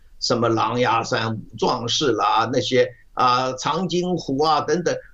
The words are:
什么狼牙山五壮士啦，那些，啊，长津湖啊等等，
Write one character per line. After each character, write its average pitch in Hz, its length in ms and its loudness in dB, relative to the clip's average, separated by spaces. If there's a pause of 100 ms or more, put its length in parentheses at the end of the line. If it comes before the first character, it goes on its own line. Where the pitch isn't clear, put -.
(200)
什 123 180 0
么 113 120 0
狼 110 300 0
牙 117 220 2
山 113 320 -4
五 - 240 -12
壮 123 300 -2
士 131 240 0
啦， 107 400 2
那 131 80 0
些， 123 280 2 (260)
啊， 127 400 2
长 160 340 -2
津 175 280 -2
湖 143 280 -2
啊 151 180 4
等 165 220 -2
等， 151 120 0 (180)